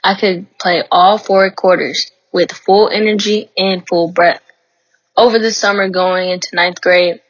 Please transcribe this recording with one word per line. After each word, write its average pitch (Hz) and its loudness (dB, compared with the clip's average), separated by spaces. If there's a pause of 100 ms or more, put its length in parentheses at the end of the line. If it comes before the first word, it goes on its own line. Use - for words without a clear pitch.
I 196 0
could 190 -4
play 175 -2 (100)
all 185 4
four 190 0
quarters 170 -2 (240)
with 180 -2
full 202 2
energy 214 -2
and 190 -4
full 170 -2
breath. 175 2 (760)
Over 226 4
the 220 0
summer 202 -2
going 185 -2
into 180 -8
ninth 175 -2
grade 180 0